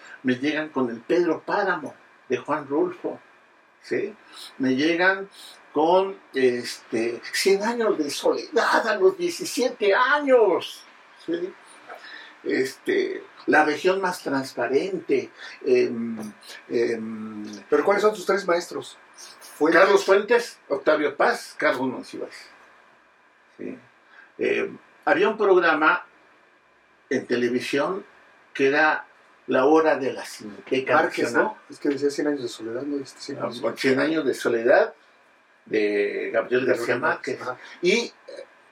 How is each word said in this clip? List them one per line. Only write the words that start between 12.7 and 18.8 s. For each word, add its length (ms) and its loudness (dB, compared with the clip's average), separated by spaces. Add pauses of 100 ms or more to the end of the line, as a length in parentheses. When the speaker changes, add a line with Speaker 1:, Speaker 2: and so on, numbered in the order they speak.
Speaker 1:
La 180 4
región 380 0
más 200 -4
transparente, 1120 -2 (340)
em, 520 0 (520)
em, 760 -4 (240)
Speaker 2:
¿Pero 140 4
cuáles 200 2
son 100 4
tus 120 -10
tres 200 0
maestros? 520 -4 (580)